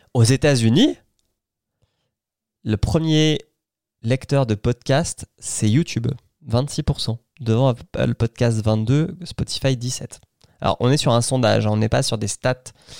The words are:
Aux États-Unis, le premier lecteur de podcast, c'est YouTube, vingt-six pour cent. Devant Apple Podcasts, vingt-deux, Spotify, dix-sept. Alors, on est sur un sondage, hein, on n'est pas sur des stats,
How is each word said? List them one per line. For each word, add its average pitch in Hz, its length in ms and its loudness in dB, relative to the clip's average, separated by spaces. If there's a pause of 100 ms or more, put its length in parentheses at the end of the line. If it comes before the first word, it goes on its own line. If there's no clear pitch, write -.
(160)
Aux 120 80 6
États-Unis, 131 720 4 (1700)
le 110 140 0
premier 156 600 2 (640)
lecteur 131 460 0
de 110 80 0
podcast, - 720 -2 (100)
c'est - 320 -2
YouTube, 117 380 0 (340)
vingt-six 123 400 -4
pour - 180 -2
cent. 117 200 -6 (220)
Devant 117 260 2
Apple 120 480 -2
Podcasts, 113 480 -2
vingt-deux, 110 600 0
Spotify, - 540 -4
dix-sept. - 420 -10 (420)
Alors, - 180 -2
on 123 120 2
est 147 60 2
sur 131 160 2
un 117 80 4
sondage, 110 460 2
hein, 107 40 2
on 107 60 0
n'est 113 120 0
pas 120 140 0
sur - 140 -4
des 107 100 -6
stats, 127 280 -4 (440)